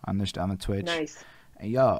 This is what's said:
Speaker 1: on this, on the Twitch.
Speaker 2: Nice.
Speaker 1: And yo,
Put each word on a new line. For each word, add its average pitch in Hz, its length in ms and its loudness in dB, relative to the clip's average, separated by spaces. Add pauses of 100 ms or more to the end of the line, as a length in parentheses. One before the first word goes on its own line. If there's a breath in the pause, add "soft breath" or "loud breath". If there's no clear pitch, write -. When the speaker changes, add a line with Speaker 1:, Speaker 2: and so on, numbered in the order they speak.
Speaker 1:
on 95 140 0
this, 98 180 -2
on 95 140 -2
the 98 60 -2
Twitch. 98 280 -2
Speaker 2:
Nice. 165 400 -4 (320 loud breath)
Speaker 1:
And 104 160 -6
yo, 123 280 4